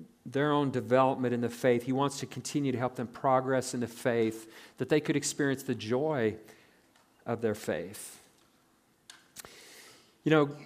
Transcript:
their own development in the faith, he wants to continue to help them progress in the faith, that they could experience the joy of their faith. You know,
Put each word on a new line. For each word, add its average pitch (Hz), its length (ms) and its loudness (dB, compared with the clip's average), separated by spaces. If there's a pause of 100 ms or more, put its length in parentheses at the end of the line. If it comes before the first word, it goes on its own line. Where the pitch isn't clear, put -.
(260)
their 139 260 2
own 143 180 2
development 127 600 4
in 120 80 0
the 120 80 0
faith, 120 360 2
he 135 80 -2
wants 139 280 0
to 127 60 -6
continue 131 460 -2
to 117 60 -2
help 123 180 -4
them 123 100 -4
progress 131 640 2
in 127 80 -4
the 117 60 -2
faith, 113 640 0 (260)
that - 120 -4
they 156 120 4
could 151 160 0
experience 139 460 -2
the - 120 -2
joy 120 640 0 (880)
of 117 160 -4
their 110 140 0
faith. 87 600 -8 (2000)
You 151 80 0
know, 147 140 6 (200)